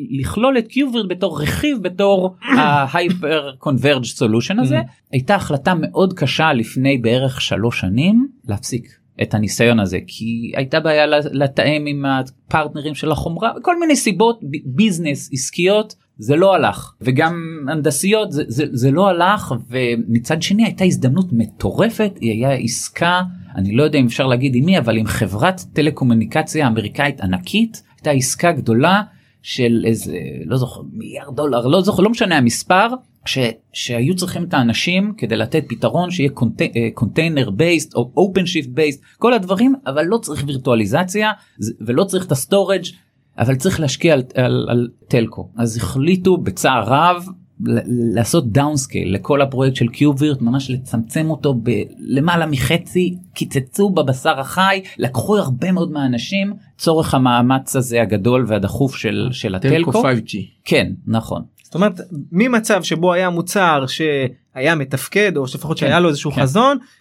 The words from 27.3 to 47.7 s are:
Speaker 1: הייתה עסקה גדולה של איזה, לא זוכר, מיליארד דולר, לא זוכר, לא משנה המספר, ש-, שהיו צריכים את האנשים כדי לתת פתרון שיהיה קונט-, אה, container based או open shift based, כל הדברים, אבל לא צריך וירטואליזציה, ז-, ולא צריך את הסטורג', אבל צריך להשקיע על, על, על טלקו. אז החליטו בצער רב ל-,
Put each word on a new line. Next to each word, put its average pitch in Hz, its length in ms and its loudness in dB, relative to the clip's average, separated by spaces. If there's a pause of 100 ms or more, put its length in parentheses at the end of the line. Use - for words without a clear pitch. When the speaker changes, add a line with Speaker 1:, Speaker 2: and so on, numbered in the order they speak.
Speaker 1:
הייתה 156 140 -2
עסקה 139 400 0
גדולה 139 500 2 (400)
של 117 440 0
איזה, 107 320 -2 (280)
לא 117 120 -2
זוכר, - 240 -4 (120)
מיליארד - 420 -14
דולר, 123 320 0
לא 175 140 4
זוכר, 185 220 2
לא 214 60 4
משנה 196 280 0
המספר, 180 500 2 (380)
ש-, - 120 -4 (360)
שהיו 123 420 -2
צריכים 180 280 -6
את 170 100 -6
האנשים 120 640 0
כדי 110 180 -2
לתת 110 320 0
פתרון 127 440 -2
שיהיה 143 180 0
קונט-, 117 320 -2
אה, 165 60 2 (320)
container 147 480 0
based 160 480 0
או 123 220 0
open 190 240 2
shift 151 260 -4
based, 143 500 -4
כל 240 160 2
הדברים, 214 420 2 (120)
אבל 147 180 0
לא 175 120 0
צריך 139 300 -6
וירטואליזציה, 143 840 0 (280)
ז-, 110 120 -4 (160)
ולא 135 160 2
צריך 185 220 -2
את - 60 -8
הסטורג', 185 520 0 (540)
אבל 135 180 0
צריך 170 240 0
להשקיע 156 340 2
על, 131 100 2 (120)
על, 123 340 0
על 120 180 0 (200)
טלקו. 113 500 -2
אז 117 200 -2
החליטו 175 600 2
בצער 120 480 0
רב 175 400 2 (400)
ל-, 117 140 2 (360)